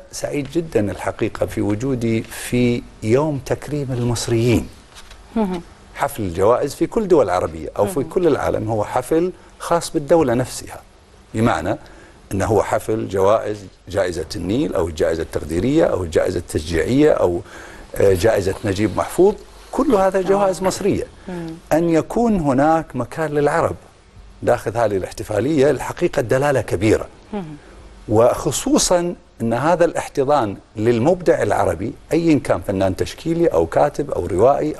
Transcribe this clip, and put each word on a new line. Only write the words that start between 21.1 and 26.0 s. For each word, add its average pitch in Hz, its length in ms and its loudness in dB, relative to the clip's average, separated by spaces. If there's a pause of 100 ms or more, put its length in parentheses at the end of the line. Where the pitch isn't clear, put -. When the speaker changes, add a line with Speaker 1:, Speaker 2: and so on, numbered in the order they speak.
Speaker 2:
مم. 175 200 -10 (260)
Speaker 1:
أن 170 160 2
يكون 208 500 2
هناك 147 560 2
مكان 147 360 -6
للعرب 147 440 2 (680)
داخل 117 340 0
هذه 104 200 2
الاحتفالية 117 720 0
الحقيقة - 480 -4